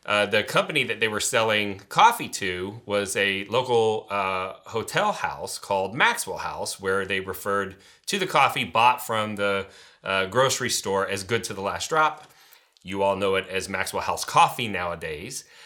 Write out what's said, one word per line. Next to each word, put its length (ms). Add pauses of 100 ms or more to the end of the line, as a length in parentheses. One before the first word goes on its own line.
Uh, 200
the 160
company 440
that 160
they 60
were 120
selling 680
coffee 400
to 560
was 320
a 280
local, 640
uh, 440 (140)
hotel 440
house 480
called 340
Maxwell 440
House, 420
where 260
they 140
referred 560 (300)
to 120
the 80
coffee 380
bought 420
from 300
the, 300 (400)
uh, 220
grocery 420
store 360
as 180
good 200
to 100
the 80
last 280
drop. 420 (520)
You 200
all 140
know 180
it 140
as 180
Maxwell 360
House 200
Coffee 460
nowadays. 760 (220)